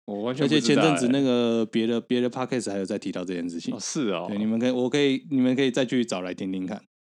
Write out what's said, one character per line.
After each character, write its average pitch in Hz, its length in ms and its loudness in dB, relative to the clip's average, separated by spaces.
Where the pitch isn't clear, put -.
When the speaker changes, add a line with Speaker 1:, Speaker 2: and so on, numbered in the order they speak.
Speaker 1:
我 101 160 -6
完 120 120 -2
全 139 140 0
不 - 60 2
知 - 20 6
道 - 0 -
欸。 - 20 4
Speaker 2:
而 - 40 4
且 135 140 4
前 123 60 6
阵 98 140 4
子 120 140 2
那 135 120 2
个 120 440 2
别 113 200 0
的， 117 140 0
别 123 220 0
的 123 80 0
podcast 123 420 -4
还 98 60 -4
有 98 80 -2
在 101 120 -4
提 95 140 -6
到 90 140 -6
这 92 80 -4
件 87 160 -4
事 82 100 -8
情。 113 160 -6
Speaker 1:
哦， - 60 -10
是 120 300 -2
哦。 87 180 -4
Speaker 2:
对， 104 80 -4
你 107 80 -2
们 113 120 0
可 117 80 0
以， 127 60 2
我 123 180 0
可 - 120 0
以， 135 280 2
你 135 120 2
们 127 160 4
可 139 40 2
以 135 80 4
再 131 160 0
去 123 200 2
找 98 160 -4
来 90 120 -6
听 95 200 -6
听 95 120 -4
看。 98 160 -8